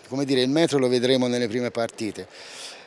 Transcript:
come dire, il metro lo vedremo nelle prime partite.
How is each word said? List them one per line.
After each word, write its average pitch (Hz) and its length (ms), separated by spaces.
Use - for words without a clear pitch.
come 135 160
dire, 135 160
il 127 80
metro 147 300
lo 127 80
vedremo 127 400
nelle 120 220
prime 120 240
partite. 110 560